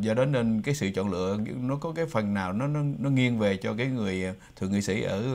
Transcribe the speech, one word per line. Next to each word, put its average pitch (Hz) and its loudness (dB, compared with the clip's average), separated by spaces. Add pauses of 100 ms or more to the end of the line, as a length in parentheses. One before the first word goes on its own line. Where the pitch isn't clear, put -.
do 107 2
đó 123 4
nên 117 2
cái 143 2
sự 98 0
chọn 98 0
lựa 92 0 (180)
nó 131 -2
có 165 -4
cái 165 -2
phần 104 0
nào 95 0
nó, 123 -2
nó, 147 0 (200)
nó 139 0
nghiêng 127 4
về 101 4
cho 110 -2
cái 123 0
người, 101 -2
ờ, 92 -2 (220)
thượng 95 -2
nghị 101 2
sĩ 101 0
ở 98 -2 (140)